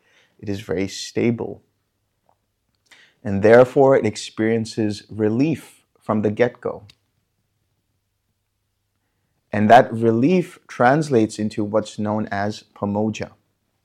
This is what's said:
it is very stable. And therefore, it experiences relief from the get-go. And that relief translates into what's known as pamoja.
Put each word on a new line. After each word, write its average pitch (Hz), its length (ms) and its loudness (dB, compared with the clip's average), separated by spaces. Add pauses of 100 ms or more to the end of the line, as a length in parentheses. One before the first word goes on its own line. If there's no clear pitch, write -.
(400)
it 107 80 -12
is 101 120 -6
very 98 280 -6
stable. 110 720 -6 (1600)
And 98 200 -2
therefore, 135 540 6
it 117 80 0
experiences 110 1040 -4
relief 110 760 -4 (160)
from 107 220 -4
the 107 100 -2
get-go. - 520 -6 (2750)
And 107 180 0
that 127 220 8
relief 117 720 0
translates 127 720 0
into 107 240 -6
what's 104 360 -4
known 107 280 -4
as 101 380 -6 (100)
pamoja. 104 560 -6 (540)